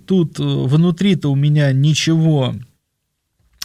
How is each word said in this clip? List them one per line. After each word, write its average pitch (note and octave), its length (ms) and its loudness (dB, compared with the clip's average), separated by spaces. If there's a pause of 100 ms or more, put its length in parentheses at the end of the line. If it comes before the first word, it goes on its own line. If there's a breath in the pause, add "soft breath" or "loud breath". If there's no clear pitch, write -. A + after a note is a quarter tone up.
тут, F3+ 320 -2
э, C#3+ 60 -6
внутри-то D3+ 880 0
у C3+ 40 0
меня D3 360 2
ничего D3 840 0 (1120)